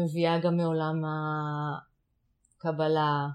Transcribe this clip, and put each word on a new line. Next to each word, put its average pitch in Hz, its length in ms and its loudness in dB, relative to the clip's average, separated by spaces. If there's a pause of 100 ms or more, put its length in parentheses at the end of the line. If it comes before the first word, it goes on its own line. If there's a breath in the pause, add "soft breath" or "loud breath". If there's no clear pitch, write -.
מביאה 165 360 2
גם 170 180 2
מעולם 160 440 0 (1600)
הקבלה 151 760 0